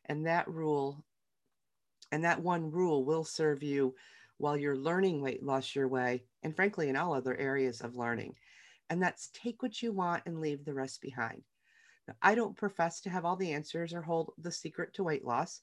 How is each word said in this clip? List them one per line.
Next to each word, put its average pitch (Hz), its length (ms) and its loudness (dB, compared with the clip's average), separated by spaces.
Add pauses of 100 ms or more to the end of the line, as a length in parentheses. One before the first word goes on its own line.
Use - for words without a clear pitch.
and 151 180 -2
that 165 240 0
rule, 151 560 -2 (1080)
and 156 100 0
that 170 180 4
one 165 300 0
rule 160 340 4
will 160 200 2
serve 151 360 0
you 139 360 2 (420)
while 147 180 0
you're 143 200 0
learning 170 440 2
weight 135 220 -2
loss 135 320 -2
your 135 140 2
way, 123 340 2 (220)
and 156 100 -4
frankly, 185 340 2
in 135 80 2
all 170 160 0
other 127 240 0
areas 135 440 0
of 120 160 -8
learning. 117 400 -2 (520)
And 175 140 2
that's - 320 -2
take - 280 -6
what 240 200 -4
you 233 100 -2
want 175 340 0
and 165 140 -6
leave 147 240 -2
the 147 100 -6
rest 135 280 -6
behind. 123 400 -6 (640)
Now, - 160 -12
I 202 120 10
don't 226 220 2
profess 170 440 0
to 190 100 -6
have 175 140 -2
all 180 120 2
the 180 160 0
answers 160 420 -4
or 170 80 -6
hold 165 360 0
the 165 140 -6
secret - 420 -8
to 196 100 -2
weight 156 200 -2
loss. 123 380 -2